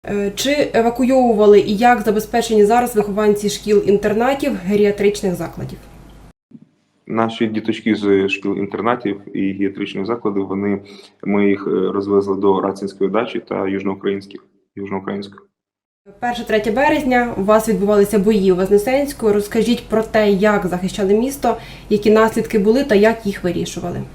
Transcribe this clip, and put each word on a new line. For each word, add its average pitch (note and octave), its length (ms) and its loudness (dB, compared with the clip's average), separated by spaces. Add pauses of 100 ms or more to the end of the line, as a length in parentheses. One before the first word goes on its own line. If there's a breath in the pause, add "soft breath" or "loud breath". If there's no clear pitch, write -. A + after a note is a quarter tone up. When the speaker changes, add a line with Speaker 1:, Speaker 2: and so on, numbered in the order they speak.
Speaker 1:
Е, G3+ 300 -4
чи C#4+ 380 -2
евакуйовували A#3 840 4
і G3+ 180 0
як A#3+ 240 4
забезпечені G#3+ 640 2
зараз A#3+ 300 2
вихованці G#3 540 0
шкіл-інтернатів, G#3+ 1040 0
геріатричних G3+ 840 0
закладів? E3 420 -10 (1300)
Speaker 2:
Наші A2+ 400 -2
діточки G#2+ 480 -2
з G2 340 2
шкіл-інтернатів G2 1080 -4
і G2 140 -2
геріатричних G2 540 -6
закладів, G2+ 420 -4
вони, G2 360 -4 (400 loud breath)
ми G2+ 260 0
їх, G2 180 -2
е, - 40 -2
розвезли G2 680 0
до G2 240 2
Рацинської G2 480 -4
дачі A2+ 300 -4
та G2 280 -6
южноукраїнських, G2 800 -6 (300)
южноукраїнської. G2 680 -10 (760)
Speaker 1:
Перше, A#3+ 280 -6
третє G#3+ 240 0
березня B3+ 680 0
у G3 60 -2
вас G#3+ 260 4
відбувалися G3+ 500 2
бої F#3+ 320 2
у F3+ 40 4
Вознесенську. G#3+ 800 0
Розкажіть A3 560 0
про A3 140 0
те, G#3+ 280 2
як G3+ 360 2
захищали F#3+ 460 -2
місто, A#3 440 0 (320 loud breath)
які G#3+ 220 2
наслідки A3 480 2
були A3+ 240 2
та B3+ 120 2
як G#3+ 300 2
їх G3 180 -6
вирішували. E3+ 580 -6 (140)